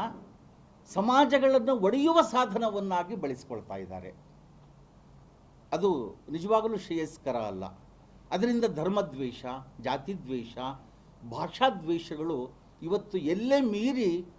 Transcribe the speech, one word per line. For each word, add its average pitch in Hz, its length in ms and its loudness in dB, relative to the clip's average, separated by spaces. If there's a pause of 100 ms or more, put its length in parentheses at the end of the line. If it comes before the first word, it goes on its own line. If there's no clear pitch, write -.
(880)
ಸಮಾಜಗಳನ್ನ 262 840 4
ಒಡೆಯುವ 269 500 6
ಸಾಧನವನ್ನಾಗಿ 202 960 0
ಬಳಸ್ಕೊಳ್ತಾ 127 580 -8
ಇದ್ದಾರೆ. 92 380 -10 (1600)
ಅದು 156 440 0 (140)
ನಿಜವಾಗಲೂ 214 460 2
ಶ್ರೇಯಸ್ಕರ 160 600 -4
ಅಲ್ಲ. 101 280 -4 (640)
ಅದರಿಂದ 233 340 0
ಧರ್ಮದ್ವೇಷ, 156 800 -2 (360)
ಜಾತಿದ್ವೇಷ, 131 800 -6 (720)
ಭಾಷಾದ್ವೇಷಗಳು 165 1200 -2 (320)
ಇವತ್ತು 190 360 -2
ಎಲ್ಲೇ 208 420 2
ಮೀರಿ 214 640 0 (120)